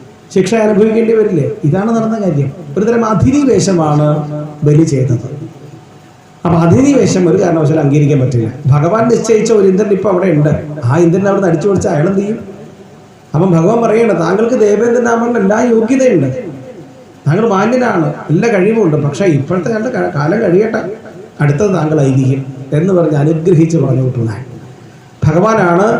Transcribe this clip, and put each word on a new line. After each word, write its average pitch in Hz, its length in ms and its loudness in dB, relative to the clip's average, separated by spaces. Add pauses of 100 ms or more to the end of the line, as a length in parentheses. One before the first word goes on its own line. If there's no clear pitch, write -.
(340)
ശിക്ഷ 185 180 0 (120)
അനുഭവിക്കേണ്ടി 220 560 2
വരില്ലേ? 180 260 0 (220)
ഇതാണ് 196 280 -2
നടന്ന 220 280 -2
കാര്യം. 143 240 -2 (280)
ഒരുതരം 226 260 0 (100)
അധിനിവേശമാണ് 185 960 2 (580)
ബലി 147 260 4
ചെയ്തത്. 127 360 -2 (1160)
അപ്പൊ 170 200 2
അധിനിവേശം 220 680 2
ഒരു 190 120 2
കാരണവശാലും 160 420 0
അംഗീകരിക്കാൻ 143 380 2
പറ്റില്ല. 113 260 -2 (240)
ഭഗവാൻ 180 400 2
നിശ്ചയിച്ച 226 460 2
ഒരു 196 120 4
ഇന്ദ്രൻ 202 280 0
ഇപ്പൊ - 140 -2
അവിടെ 185 220 0
ഉണ്ട്, 147 180 2 (360)
ആ 135 160 2
ഇന്ദ്രൻ 190 260 2
അവിടെ 196 100 0
നിന്ന് 185 120 0
അടിച്ചു 165 180 0
ഓടിച്ചാൽ 190 240 0
അയാൾ 151 160 0
എന്ത് 196 120 0
ചെയ്യും? 214 160 -4 (960)
അപ്പം 185 220 2
ഭഗവാൻ 190 280 2
പറയണ്ട, 220 280 2 (120)
താങ്കൾക്ക് 220 420 0
ദേവേന്ദ്രനാമൻ 233 640 0 (100)
എല്ലാ 202 160 2 (160)
യോഗ്യതയുണ്ട്, 226 540 2 (1000)
താങ്കൾ 180 180 2 (100)
മാന്യനാണ്, 208 540 0 (240)
എല്ലാ 202 220 2
കഴിവുമുണ്ട്, 190 420 2 (100)
പക്ഷേ 165 180 -2 (140)
ഇപ്പോഴത്തെ 175 340 -4
കാലത്ത് 220 240 -4
ക-, 180 220 -4
കാലം 156 260 -2
കഴിയട്ടെ, 208 360 0 (600)
അടുത്തത് 147 360 0
താങ്കളായിരിക്കും 135 640 0 (340)
എന്ന് 185 220 0
പറഞ്ഞ് 151 240 0
അനുഗ്രഹിച്ച് 165 600 2
പറഞ്ഞു 131 220 0
വിട്ടുന്ന 113 260 -4 (960)
ഭഗവാനാണ്. 185 600 2 (140)